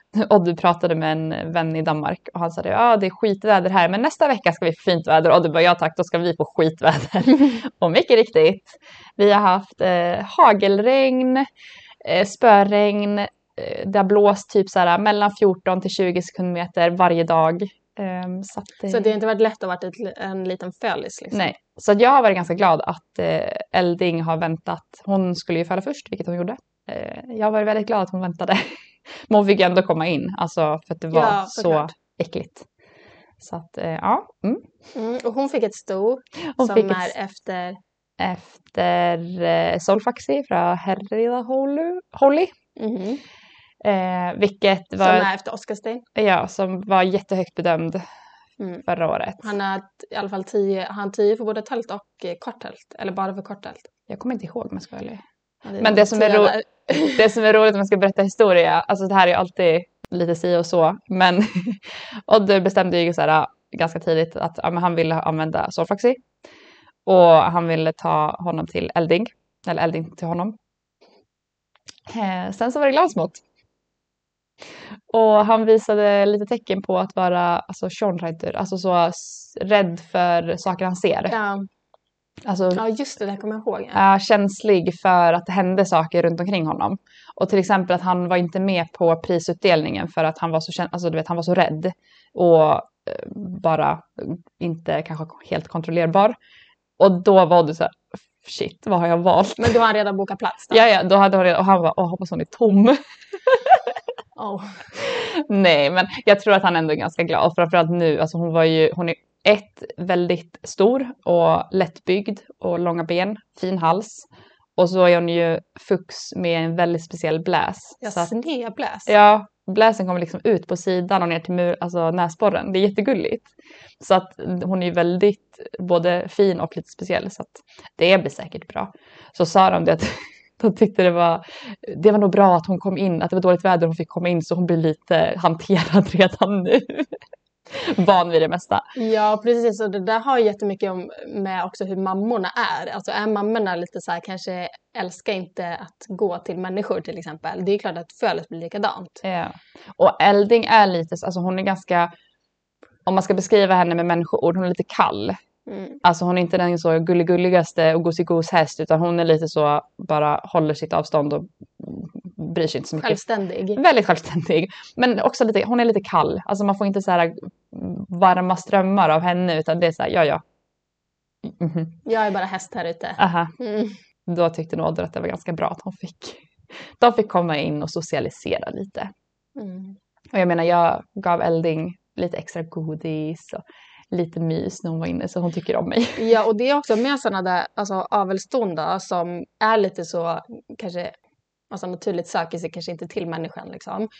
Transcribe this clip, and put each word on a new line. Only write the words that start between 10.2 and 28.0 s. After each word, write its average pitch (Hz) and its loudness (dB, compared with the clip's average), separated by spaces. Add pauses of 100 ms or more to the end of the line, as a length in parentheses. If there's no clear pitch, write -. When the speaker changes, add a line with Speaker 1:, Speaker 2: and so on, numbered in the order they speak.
Speaker 1:
hagelregn, 254 4 (680)
eh, 180 2
spöregn, 208 4
eh, 202 -4 (580)
det 196 0
har 196 4
blåst 202 4
typ 196 0
så - 0
här 175 4
mellan 208 2
fjorton 185 2
till 185 -6
tjugo 180 -2
sekundmeter 175 -2
varje 175 2
dag. 165 2 (380)
Ehm, 185 -8
så - -16
att 202 -18 (160)
det 196 -6
Speaker 2:
Så 220 0
det 208 2
har 214 0
inte 208 -2
varit 220 0
lätt 220 0
att 190 -6
varit 180 -6
ett, 190 -10
en 190 -8
liten 185 -8 (100)
fölis, - -6
liksom? - -8
Speaker 1:
Nej, 180 -2 (240)
så - 0
att 202 6
jag 240 8
har 269 6
varit 208 4
ganska 170 -4
glad 175 2
att, - -10
eh, 160 -2 (220)
Elding 175 0
har 160 -2
väntat. 165 -6 (220)
Hon 190 0
skulle 170 -4
ju 165 -2
föla 185 -4
först, 285 -10
vilket 196 -8
hon 175 -4
gjorde, 180 -6 (340)
eh, - -10 (140)
jag 214 0
var 214 0
väldigt 214 -2
glad 220 0